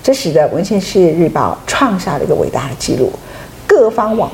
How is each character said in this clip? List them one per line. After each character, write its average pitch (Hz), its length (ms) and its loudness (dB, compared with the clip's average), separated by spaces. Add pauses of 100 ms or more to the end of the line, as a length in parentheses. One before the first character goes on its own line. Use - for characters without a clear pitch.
这 269 120 2
使 170 180 -4
得 151 160 4
《文 143 140 -2
茜 202 180 0
世 190 200 0
界 170 100 6
日 165 180 2
报》 131 380 -2
创 226 320 0
下 165 180 -4
了 147 80 -2
一 - 40 -4
个 147 80 2
伟 - 120 0
大 135 200 -4
的 127 100 -6
记 - 180 -4
录， 127 140 0 (560)
各 254 240 4
方 220 260 -2
网 196 180 -2